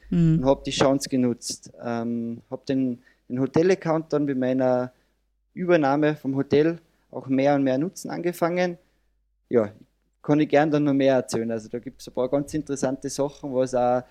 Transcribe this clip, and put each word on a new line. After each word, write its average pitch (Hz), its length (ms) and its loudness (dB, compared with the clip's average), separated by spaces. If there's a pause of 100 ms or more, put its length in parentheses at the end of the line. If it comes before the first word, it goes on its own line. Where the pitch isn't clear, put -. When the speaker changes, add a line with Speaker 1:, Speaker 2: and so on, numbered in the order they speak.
Speaker 1:
Mhm. 165 300 4
Speaker 2:
und 127 60 -2
hab 139 180 4
die 135 80 -6
Chance 135 380 0
genutzt. 123 640 -2 (120)
Ähm, 117 640 -6
hab 131 160 -12
den, 131 340 -2 (300)
den 123 100 -4
Hotel-Account 160 720 0
dann 147 140 0
bei 139 100 -2
meiner 127 560 0 (600)
Übernahme 151 640 2
vom 135 200 -6
Hotel 147 440 2 (320)
auch 127 160 -12
mehr 135 260 2
und 139 100 2
mehr 131 140 2
nutzen 165 320 -6
angefangen. 175 720 -2 (720)
Ja, 107 220 2 (520)
kann 147 160 2
ich 151 100 0
gern 151 220 4
dann 147 120 2
noch 143 100 2
mehr 135 200 4
erzählen. 120 380 -2
Also 110 180 -8
da 120 100 -10
gibt's - 280 -16
ein 123 60 -16
paar 127 160 -2
ganz 143 240 -2
interessante 139 560 -6
Sachen, 139 440 -6
was 127 200 0
auch 123 380 2